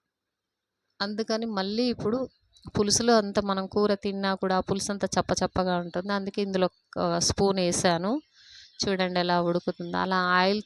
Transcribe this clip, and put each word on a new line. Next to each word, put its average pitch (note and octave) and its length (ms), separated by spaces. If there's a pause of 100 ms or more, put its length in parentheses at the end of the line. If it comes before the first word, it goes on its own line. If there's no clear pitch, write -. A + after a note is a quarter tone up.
(1000)
అందుకని A3 500
మళ్ళీ G#3 400
ఇప్పుడు A3+ 280 (480)
పులుసులో A3 520
అంత G3+ 220
మనం G3 280
కూర G#3 280
తిన్నా G3 400
కూడా F#3 220
ఆ F#3 100
పులుసు G3 240
అంతా G3 160
చప్పచప్పగా F#3 680
ఉంటుంది. F3 360
అందుకే G3 280
ఇందులో F#3+ 260
ఒక F3 520
స్పూన్ G3 400
వేసాను. F3 520 (680)
చూడండి F#3 400
ఎలా F3 220
ఉడుకుతుందో. F3 560
అలా F#3 220 (120)
ఆయిల్ F#3+ 340